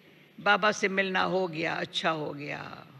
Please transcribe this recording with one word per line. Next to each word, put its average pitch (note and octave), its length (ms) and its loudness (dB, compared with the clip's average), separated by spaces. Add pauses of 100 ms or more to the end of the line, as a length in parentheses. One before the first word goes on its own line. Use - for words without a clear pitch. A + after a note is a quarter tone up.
(400)
बाबा G3+ 320 4
से G3+ 160 0
मिलना F#3+ 340 2
हो F3+ 260 2
गया, D#3+ 280 -2
अच्छा F3 340 -2
हो D#3 240 -2
गया। D3 540 -10 (120)